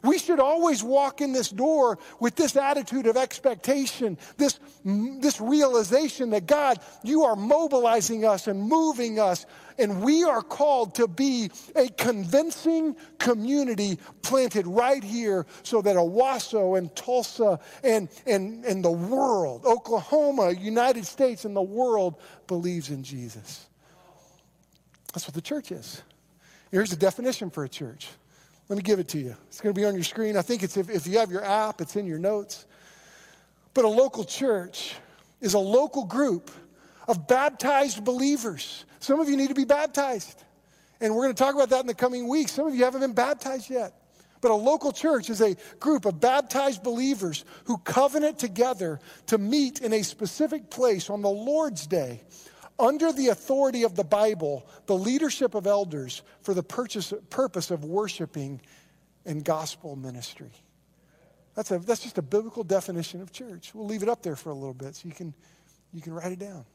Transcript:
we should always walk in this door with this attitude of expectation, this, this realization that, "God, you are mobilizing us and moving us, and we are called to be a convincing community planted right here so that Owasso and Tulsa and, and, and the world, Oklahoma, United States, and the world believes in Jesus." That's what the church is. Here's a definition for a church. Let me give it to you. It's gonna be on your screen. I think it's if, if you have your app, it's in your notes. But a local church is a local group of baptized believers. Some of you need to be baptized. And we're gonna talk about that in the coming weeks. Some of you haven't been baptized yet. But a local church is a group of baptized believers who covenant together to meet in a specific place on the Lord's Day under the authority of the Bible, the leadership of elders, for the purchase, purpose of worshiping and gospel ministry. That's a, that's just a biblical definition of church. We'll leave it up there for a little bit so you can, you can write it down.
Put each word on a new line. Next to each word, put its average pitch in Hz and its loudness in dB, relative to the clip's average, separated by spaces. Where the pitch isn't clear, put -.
we 311 4
should 330 2
always 302 4
walk 269 2
in 277 0
this 254 0
door 254 2
with 233 0
this 285 2
attitude 277 0
of 226 4
expectation, 254 -2
this, 285 2
this 247 0
realization 247 2
that, 202 0
"God, 277 4
you 302 4
are 226 4
mobilizing 233 2
us 202 2
and 196 -2
moving 247 2
us, 185 2
and 202 0
we 320 4
are 302 2
called 269 0
to 233 2
be 240 0
a 254 6
convincing 285 0
community 233 0
planted 226 2
right 240 2
here 202 -2
so 220 0
that 196 4
Owasso 196 2
and 175 -4
Tulsa 226 0
and, 220 2
and, 220 -2
and 190 -2
the 170 4
world, 185 0
Oklahoma, 233 2
United 220 0
States, 247 0
and 208 -6
the 196 0
world 208 0
believes 170 -4
in 135 -8
Jesus." 120 -16
That's 175 -8
what 143 -14
the 165 -6
church - -6
is. - -14
Here's 190 2
a 170 -4
definition 190 -2
for 151 -8
a 131 -8
church. - -14
Let 202 -4
me 202 -6
give 196 2
it 175 -4
to 156 -6
you. 123 -8
It's - -20
gonna 208 -2
be 202 0
on 202 2
your 175 -4
screen. 214 -2
I 180 2
think 220 -2
it's 190 -4
if, 185 -2
if 175 -2
you 196 2
have 220 2
your 196 -4
app, 208 0
it's 160 -6
in 202 -4
your 156 -6
notes. 202 -4
But 254 4
a 214 4
local 226 2
church 196 -4
is 202 0
a 208 4
local 233 2
group 220 0
of 165 -2
baptized 262 2
believers. 247 -2
Some 277 0
of 311 2
you 277 2
need 269 0
to 277 -6
be 269 0
baptized. 285 0
And 220 0
we're 240 2
gonna 262 2
talk 269 2
about 269 4
that 254 4
in 254 -6
the 233 -4
coming 247 -2
weeks. 294 0
Some 285 -2
of 302 -2
you 247 4
haven't 254 -2
been 262 0
baptized 262 -2
yet. 240 -6
But 233 4
a 214 6
local 277 2
church 285 0
is 214 -2
a 196 4
group 285 0
of 175 0
baptized 262 2
believers 233 -2
who 226 -2
covenant 294 2
together 190 -2
to 220 2
meet 247 0
in 226 -2
a 220 0
specific 294 -4
place 226 0
on 202 -6
the 202 0
Lord's 233 -2
Day 139 -4
under 294 4
the 262 0
authority 254 2
of 208 0
the 190 -2
Bible, 165 0
the 196 2
leadership 254 0
of 196 -2
elders, 160 -2
for 196 -2
the 180 -2
purchase, 208 -8
purpose 247 -4
of 156 -6
worshiping 156 -6
and 151 -6
gospel 156 -4
ministry. 127 -14
That's 214 -8
a, 185 0
that's 214 -2
just - -8
a 170 -4
biblical 214 -4
definition 175 -4
of 190 -18
church. 214 -18
We'll 214 -12
leave 208 -6
it 208 0
up 226 -2
there 160 -6
for 160 -14
a 143 -8
little 135 -12
bit 135 -14
so - -18
you 156 -14
can, 165 -14
you 165 -16
can 165 -14
write 170 -8
it 185 -12
down. 185 -16